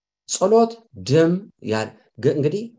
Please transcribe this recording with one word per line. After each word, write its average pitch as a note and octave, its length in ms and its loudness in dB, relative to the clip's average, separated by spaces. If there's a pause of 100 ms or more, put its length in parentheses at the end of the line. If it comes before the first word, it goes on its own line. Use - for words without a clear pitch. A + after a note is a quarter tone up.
(280)
ጸሎት A3+ 440 2 (320)
ደም E3 280 4 (300)
ያ-፣ A2 220 -4 (340)
ገ-፣ B2 160 0
እንግዲህ D3+ 280 -2 (160)